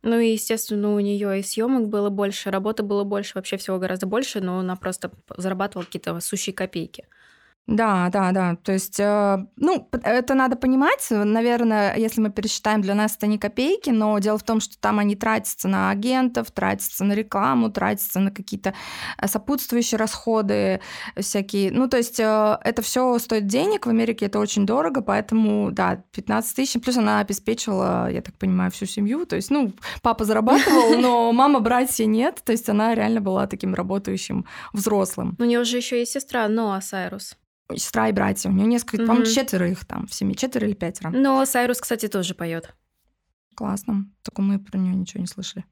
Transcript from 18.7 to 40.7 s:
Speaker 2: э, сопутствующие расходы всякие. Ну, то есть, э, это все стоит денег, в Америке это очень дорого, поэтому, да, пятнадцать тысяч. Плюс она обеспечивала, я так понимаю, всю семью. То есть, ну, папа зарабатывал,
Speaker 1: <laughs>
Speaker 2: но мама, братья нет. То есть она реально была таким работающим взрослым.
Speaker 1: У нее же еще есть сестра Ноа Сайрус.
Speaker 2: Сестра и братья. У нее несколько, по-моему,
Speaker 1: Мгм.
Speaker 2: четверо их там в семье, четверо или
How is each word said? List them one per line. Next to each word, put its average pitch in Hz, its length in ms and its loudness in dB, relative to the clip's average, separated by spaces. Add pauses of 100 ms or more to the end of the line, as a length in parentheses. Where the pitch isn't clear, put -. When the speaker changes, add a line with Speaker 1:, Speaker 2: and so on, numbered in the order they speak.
Speaker 2:
э, - 60 -2
сопутствующие 233 720 -2
расходы 208 840 0 (380)
всякие. 196 540 -2
Ну, 254 160 2
то 262 80 2
есть, 233 240 0
э, 214 420 4
это 233 200 0
все 254 360 2
стоит 220 300 0
денег, 330 380 0
в 240 40 0
Америке 226 360 0
это 202 120 -2
очень 208 260 0
дорого, 269 380 0
поэтому, 208 720 2
да, 185 400 -2
пятнадцать 214 420 -4
тысяч. 262 260 -2
Плюс 247 160 -2
она 214 220 2
обеспечивала, 202 960 -2
я - 100 -4
так - 160 -16
понимаю, 185 320 0
всю 190 160 -10
семью. 233 400 -2
То - 80 -4
есть, 190 160 -4
ну, 269 220 2 (300)
папа 226 220 0
зарабатывал, 226 720 6
Speaker 1:
<laughs> - 20 4
Speaker 2:
но 240 320 4
мама, 269 260 6
братья 240 480 2
нет. 226 380 2
То 233 80 0
есть 226 160 -2
она 220 260 4
реально 220 260 2
была 196 280 0
таким 190 260 -2
работающим 190 720 -4 (280)
взрослым. 190 680 -2
Speaker 1:
У 240 40 2
нее 240 200 4
же 240 140 -2
еще 247 180 -4
есть 240 160 -2
сестра 254 360 -2
Ноа 208 320 0
Сайрус. 190 560 -10 (380)
Speaker 2:
Сестра 220 340 0
и 214 40 2
братья. 196 360 0
У 196 40 2
нее 190 140 4
несколько, 233 320 0
по-моему, 233 280 4
Speaker 1:
Мгм. 226 80 2
Speaker 2:
четверо 202 340 0
их 180 160 -4
там - 220 -8
в - 80 -12
семье, 196 220 -2
четверо 247 320 -2
или 202 60 -2